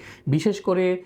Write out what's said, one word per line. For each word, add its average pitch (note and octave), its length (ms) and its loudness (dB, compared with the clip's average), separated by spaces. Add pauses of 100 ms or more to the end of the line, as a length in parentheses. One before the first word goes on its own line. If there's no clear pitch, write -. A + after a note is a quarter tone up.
(280)
বিশেষ D#3 340 0
করে F3+ 440 0